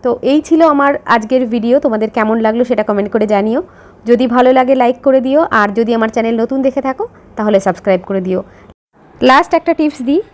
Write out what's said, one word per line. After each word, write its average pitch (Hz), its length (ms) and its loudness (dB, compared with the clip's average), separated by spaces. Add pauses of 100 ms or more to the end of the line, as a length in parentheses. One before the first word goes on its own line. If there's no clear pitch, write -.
তো 247 60 0 (220)
এই 294 160 4
ছিল 320 140 2 (120)
আমার 285 180 2 (240)
আজকের 247 280 0 (100)
ভিডিও, 233 220 0 (100)
তোমাদের 220 320 -2
কেমন 226 280 0
লাগলো 226 240 0
সেটা 214 200 0
কমেন্ট 202 240 -2
করে 214 200 0
জানিও। 220 280 0 (480)
যদি 240 160 4 (100)
ভালো 247 220 4
লাগে 254 180 2
লাইক 247 220 0 (100)
করে 269 180 4
দিও, 277 160 2 (100)
আর 208 160 2 (100)
যদি 226 200 0
আমার 226 180 0
চ্যানেল 226 260 -2
নতুন 262 200 -4
দেখে 262 200 -2
থাকো 262 240 -6 (320)
তাহলে 214 220 0
সাবস্ক্রাইব 190 500 -2
করে 190 180 -4
দিও। 185 120 -4 (880)
লাস্ট 277 300 4
একটা 330 200 -2
টিপস 302 280 -2
দিই 311 140 0 (120)